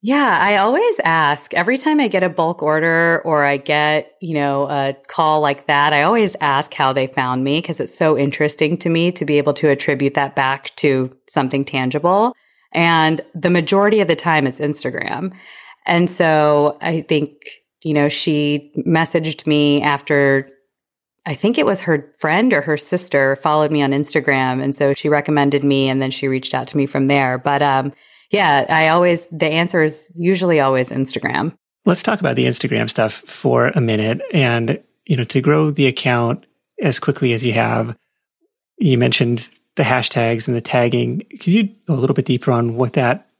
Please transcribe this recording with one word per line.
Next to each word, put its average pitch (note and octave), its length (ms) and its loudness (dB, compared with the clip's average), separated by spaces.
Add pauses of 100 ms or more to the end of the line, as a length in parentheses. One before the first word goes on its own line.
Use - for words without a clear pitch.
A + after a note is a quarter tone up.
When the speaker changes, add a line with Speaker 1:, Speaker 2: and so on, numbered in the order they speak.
Speaker 1:
Yeah, B3+ 380 2
I G3+ 180 2
always D4 460 2
ask. D#3 520 0
Every A3 220 0
time D4+ 220 0
I C4 80 2
get F#3+ 140 0
a F3+ 80 0
bulk E3 320 -2
order E3 640 2
or D3+ 180 2
I C#3+ 140 2
get, D3+ 640 0
you E3 140 -6
know, C#3 340 0
a C#3 260 -2 (120)
call D#3 340 0
like C#3+ 240 -2
that, D3 260 2
I D3 120 2
always G3+ 360 2
ask C#3+ 340 -2
how C3+ 200 0
they C3 140 -2
found B2+ 360 -2
me, D3 180 0
'cause E3+ 180 -8
it's - 180 -8
so D#3 180 2
interesting D3 640 -2
to - 120 -4
me E3 240 0
to D#3 120 -6
be D3 140 2
able D3 160 0
to D3+ 140 0
attribute C#3 440 0
that C#3 220 -2
back C3+ 420 -4
to C3 320 0 (180)
something C#3 380 -2
tangible. E3 680 0 (400)
And D#3+ 480 2 (120)
the F3 160 -2
majority G3 500 2
of F#3+ 80 2
the D#3+ 80 2
time D#3 300 0
it's B2+ 140 -4
Instagram. D3 720 -6 (560)
And F3 220 2
so D3+ 720 2
I E3 220 -4
think, D3 300 -2 (500)
you D#3 140 -2
know, D3 120 2
she D3 640 -2 (140)
messaged D#3+ 640 0
me D3 340 2
after, C#3 680 2 (760)
I D#3+ 80 -6
think G#3+ 240 0
it D4+ 80 2
was G3 160 0
her D3+ 380 -2
friend G3 340 2
or D3 80 0
her D3 160 -2
sister C#3 600 0
followed D3+ 340 0
me D3+ 100 2
on C#3 100 2
Instagram. C3+ 680 -2
And C#3 140 -4
so C#3 180 2
she D3 160 -2
recommended C#3+ 540 2
me, C3+ 260 2
and C3+ 120 -2
then C3 100 -4
she C3+ 160 -6
reached C3 260 -4
out B2+ 140 -4
to - 100 -6
me C#3 80 2
from C#3 220 -2
there. C3+ 320 0
But, C#3+ 240 0
um, C#3 300 0 (360)
yeah, D#3+ 380 2
I D#3+ 220 2
always, F3 420 2
the D#3+ 160 -2
answer E3 360 0
is - 320 -4
usually F3 440 2
always C3 300 2
Instagram. C3+ 680 -4 (300)
Speaker 2:
Let's F#3 180 2
talk A3 160 -2
about B2+ 160 -2
the B2+ 100 0
Instagram A#2+ 440 -2
stuff A2 240 -2
for B2 560 -2
a D3 120 -2
minute. A2+ 400 0 (120)
And, A#2+ 480 0 (240)
you D#3+ 100 0
know, B2 100 -2
to - 160 -2
grow D3+ 300 2
the C#3+ 160 0
account A#2+ 580 -2 (360)
as D#3 180 0
quickly B2+ 340 -2
as A#2 120 -4
you A2+ 80 0
have, A2+ 420 -2 (840)
you C#3 200 2
mentioned A#2+ 500 0 (280)
the D3+ 80 0
hashtags A#2 640 0
and B2 100 -2
the A2+ 40 -4
tagging. A#2+ 640 0 (140)
Can F3 140 0
you A3 100 4 (240)
go E3+ 60 0
a - 20 0
little C3 180 0
bit C3 120 0
deeper B2+ 260 0
on A#2 240 0
what A#2+ 180 -2
that, C3 360 -2 (100)